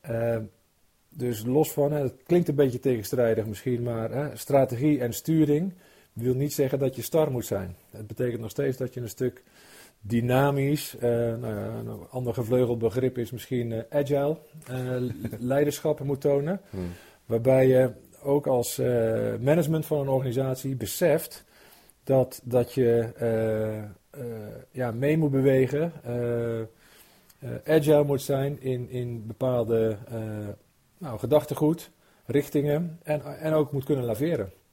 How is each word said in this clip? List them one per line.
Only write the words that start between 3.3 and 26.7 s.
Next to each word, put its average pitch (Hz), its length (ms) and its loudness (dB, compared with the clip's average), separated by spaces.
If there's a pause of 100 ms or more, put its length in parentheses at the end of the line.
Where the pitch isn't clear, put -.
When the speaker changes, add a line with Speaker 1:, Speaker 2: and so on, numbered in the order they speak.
Speaker 1:
misschien, 101 360 -4
maar, 113 280 -4
hè, 139 260 -6
strategie 135 640 2
en 117 120 -2
sturing 156 640 2 (380)
wil 123 220 0
niet 143 200 -2
zeggen 139 240 0
dat 131 180 0
je 120 60 -8
star 156 280 2
moet 120 160 -4
zijn. 92 300 -4 (140)
Het 107 160 -14
betekent 117 340 -4
nog 110 100 -8
steeds 139 260 -2
dat 127 180 -6
je 127 60 -8
een 117 80 -6
stuk - 340 -4 (580)
dynamisch, 135 960 0
eh, 120 120 0
nou 117 440 -2
ja, 104 200 -6
een 113 360 -10
ander 123 240 -4
gevleugeld 120 440 2
begrip 123 400 0
is 117 120 -6
misschien, 120 420 -6
eh, 113 100 -4 (180)
agile, 143 360 0 (300)
eh, 127 100 -10 (480)
Speaker 2:
<laughs> 113 140 -6 (140)
Speaker 1:
leiderschap 147 480 2
moet 139 200 -2
tonen. 147 400 2 (100)
Speaker 2:
Hmm. 90 200 -6 (360)
Speaker 1:
Waarbij 131 400 4
je 127 240 6 (320)
ook 143 240 0
als, 127 320 0
eh, 127 80 0 (540)
management 151 460 2
van 151 140 0
een 139 80 -2
organisatie 131 680 -2
beseft 151 680 0 (600)
dat, 131 400 2
dat 123 280 0
je, 117 440 2
eh, 110 640 0
eh, 107 80 -10 (840)
ja, 127 200 -4
mee 139 280 2
moet 151 120 2
bewegen, 135 640 4 (120)
eh, 120 560 -2
eh, 110 60 -8 (1000)